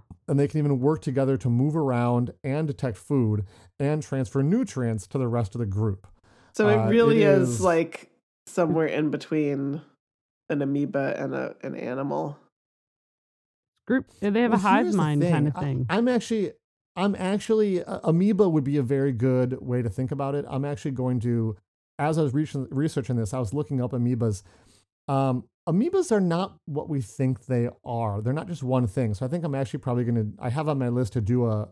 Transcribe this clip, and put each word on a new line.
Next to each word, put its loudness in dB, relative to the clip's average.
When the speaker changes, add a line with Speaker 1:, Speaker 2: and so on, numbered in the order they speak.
Speaker 1:
And 2
they 4
can -4
even 2
work 2
together 0
to -2
move 2
around 0
and -2
detect -6
food 0
and 0
transfer -2
nutrients 0
to -6
the 0
rest -2
of -4
the -2
group. -2
Speaker 2:
So 2
it 6
Speaker 1:
Uh, 2
Speaker 2:
really 6
Speaker 1:
it 6
Speaker 2:
is, 6
Speaker 1:
is -2
Speaker 2:
like, 0
somewhere 0
in 0
between -2
an -2
amoeba -2
and -6
a, -6
an -8
animal. -6
Speaker 3:
Group, 0
they 2
have 2
Speaker 1:
Well, 4
Speaker 3:
a -2
hive 6
Speaker 1:
here's 0
the 4
Speaker 3:
mind 2
Speaker 1:
thing. 4
Speaker 3:
kind 2
of -2
Speaker 1:
I, -8
Speaker 3:
thing. -2
Speaker 1:
I'm 2
actually, 0
I'm 0
actually, 0
uh, -8
amoeba 4
would 2
be -2
a 2
very 0
good 0
way -2
to -2
think -4
about -4
it. -4
I'm -4
actually -6
going -2
to, 0
as 0
I 4
was 0
re-, 0
researching -2
this, -2
I -4
was -4
looking -2
up -4
amoebas. 0
Um, 0
amoebas 2
are 4
not 0
what -6
we -2
think -2
they 0
are. -4
They're -2
not -4
just -8
one 2
thing. -2
So -6
I -2
think -4
I'm -4
actually -4
probably 0
gonna, 0
I -6
have -2
on 0
my 0
list -2
to 0
do 2
a, -2